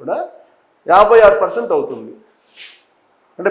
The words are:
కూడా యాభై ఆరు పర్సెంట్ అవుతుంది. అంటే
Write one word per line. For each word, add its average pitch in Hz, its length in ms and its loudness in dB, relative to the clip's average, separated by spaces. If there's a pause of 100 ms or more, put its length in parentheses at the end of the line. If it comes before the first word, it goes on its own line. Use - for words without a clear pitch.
కూడా 254 160 -8 (760)
యాభై 214 320 4
ఆరు 202 180 4
పర్సెంట్ 233 340 -8
అవుతుంది. 113 360 -10 (1300)
అంటే 190 120 -4